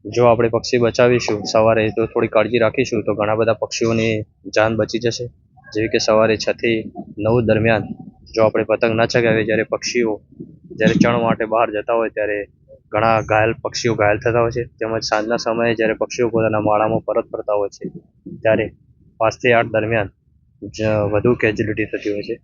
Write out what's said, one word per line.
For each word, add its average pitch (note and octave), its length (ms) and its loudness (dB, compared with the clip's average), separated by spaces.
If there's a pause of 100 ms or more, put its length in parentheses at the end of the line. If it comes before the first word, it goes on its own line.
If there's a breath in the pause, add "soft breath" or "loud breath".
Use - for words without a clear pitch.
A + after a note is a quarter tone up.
જો A#2+ 180 2
આપણે A#2 240 6
પક્ષી A#2 300 -2
બચાવીશું A#2 720 2
સવારે, A2 360 4
તો A2 180 -2
થોડી A2+ 220 -2
કાળજી A2 300 2
રાખીશું, A2+ 440 0
તો G#2 120 -2
ઘણા G#2 200 0
બધા A2 180 0
પક્ષીઓની A2+ 680 -2 (320)
જાન A2 220 2
બચી G#2+ 220 -2
જશે. A#2+ 280 -4 (480)
જેવી A2 140 -2
કે A2+ 100 0
સવારે A2 380 4
છ - 140 -4
થી A2+ 420 -2 (260)
નવ A2 220 2
દરમિયાન A2 420 2 (520)
જો A2 100 4
આપણે A2 200 2
પતંગ A2 320 0
ના A#2 100 2
ચગાવીએ, A2+ 380 2
જ્યારે A2 180 0
પક્ષીઓ A2 580 -2 (440)
જ્યારે A2 300 0
ચણ A#2 280 0
માટે A2+ 220 0
બહાર A2 260 0
જતા G#2 220 -4
હોય, A2+ 160 0
ત્યારે G#2 380 -6 (460)
ઘણા A2 280 2
ઘાયલ G#2+ 320 2
પક્ષીઓ A2+ 420 -4
ઘાયલ G#2 240 2
થતા A#2 220 0
હોય A#2 100 0
છે. A#2+ 140 -6
તેમજ A2+ 380 -6
સાંજના A2 340 -2
સમયે A#2 380 -2
જ્યારે A2 200 0
પક્ષીઓ A2+ 340 -2
પોતાના A2 320 0
માળામાં G#2+ 400 0
પરત G#2+ 240 -2
ફરતા A2 280 -6
હોય G#2 160 0
છે, - 200 -14 (480)
ત્યારે A2 340 0 (480)
પાંચથી A2+ 340 0
આઠ A#2 140 4
દરમિયાન A2 440 -2 (520)
જ G#2+ 200 -10
વધુ G#2+ 520 2
કેઝ્યુલિટી G#2+ 500 -2
થતી G#2 280 -6
હોય G#2 100 -6
છે. A2 220 -8